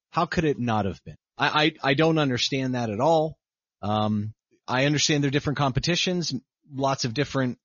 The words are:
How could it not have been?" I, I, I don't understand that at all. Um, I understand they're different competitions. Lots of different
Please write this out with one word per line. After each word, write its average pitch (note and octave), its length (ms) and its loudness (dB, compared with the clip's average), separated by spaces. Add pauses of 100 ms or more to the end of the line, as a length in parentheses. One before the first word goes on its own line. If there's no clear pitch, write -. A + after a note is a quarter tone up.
(120)
How E3 120 0
could E3+ 200 -2
it D3 140 0
not A2 280 0
have F2+ 180 -8
been?" D#2 140 -18 (180)
I, D3+ 460 2
I, C3+ 80 2
I C#3+ 40 2
don't D#3+ 220 4
understand C3 580 0
that B2 140 -2
at G#2 120 -4
all. D#3 360 2 (460)
Um, G#2+ 500 -2 (340)
I B2+ 200 0
understand D3 360 2
they're C#3+ 80 2
different C#3+ 280 -2
competitions. D#3+ 760 0 (380)
Lots C3+ 320 -2
of A#2+ 80 -4
different C3 520 -2